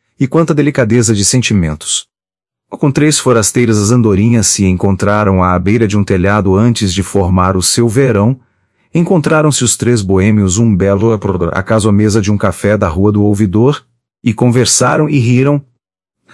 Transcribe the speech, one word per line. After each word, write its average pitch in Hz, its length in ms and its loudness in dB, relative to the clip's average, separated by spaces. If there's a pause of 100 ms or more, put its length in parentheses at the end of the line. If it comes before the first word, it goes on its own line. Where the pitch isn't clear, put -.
(180)
e 139 80 -2
quanta 160 260 0
delicadeza 123 600 0
de 101 100 0
sentimentos. 92 800 -2 (640)
Com - 220 -2
três 147 280 0
forasteiras 113 600 0
as 104 120 0
andorinhas 113 580 2
se 98 180 -2
encontraram 95 760 0
à 90 160 0
beira 104 300 0
de 104 80 -2
um 101 80 0
telhado 98 500 0
antes 107 380 0
de 92 100 -4
formar 92 540 0
o 92 60 0
seu 120 260 0
verão. 117 500 0 (560)
Encontraram-se 156 680 0
os - 140 -2
três 113 240 0
boêmios 95 560 0
um 113 180 2
belo 101 420 0 (320)
acaso 107 380 -2
à 104 40 2
mesa 107 280 2
de 98 100 -2
um 104 60 0
café 101 400 -2
da 98 100 -2
Rua 92 240 0
do 104 120 0
Ouvidor, 104 640 0 (360)
e 113 120 -2
conversaram 127 720 0
e 151 100 0
riram. 131 460 0 (680)